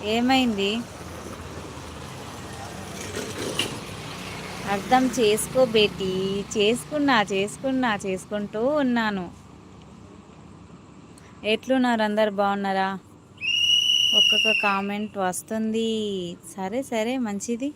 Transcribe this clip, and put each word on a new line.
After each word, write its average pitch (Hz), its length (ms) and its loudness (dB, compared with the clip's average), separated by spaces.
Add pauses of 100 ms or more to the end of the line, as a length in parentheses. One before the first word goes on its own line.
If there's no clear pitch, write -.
ఏమైంది? 233 640 2 (4000)
అర్థం 254 440 4
చేసుకో 220 460 4
బేటీ. 208 480 4 (440)
చేసుకున్నా, 240 680 4 (100)
చేసుకున్నా, 220 760 0
చేసుకుంటూ 202 600 -4
ఉన్నాను. 233 600 2 (2250)
ఎట్లున్నారు? 233 580 2
అందరు 214 280 2
బాగున్నారా? 196 680 0 (1200)
ఒక్కొక్క - 320 4 (120)
కామెంట్ 202 560 -2
వస్తుంది. 220 720 -2 (680)
సరే, 196 260 -4
సరే, 240 360 -2
మంచిది. 233 580 -4